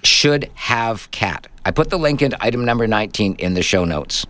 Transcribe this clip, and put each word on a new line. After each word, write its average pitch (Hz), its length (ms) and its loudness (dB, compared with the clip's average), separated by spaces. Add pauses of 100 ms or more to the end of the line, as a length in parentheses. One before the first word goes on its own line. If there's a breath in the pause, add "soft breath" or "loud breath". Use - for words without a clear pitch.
Should - 520 2
have 117 580 -2
cat. - 340 -4 (180)
I 98 60 0
put 156 200 0
the 190 80 -2
link 147 220 2
into 139 240 2
item 120 200 0
number 117 220 2
nineteen 107 500 0
in 92 180 -2
the 90 80 0
show 92 220 2
notes. 78 460 -4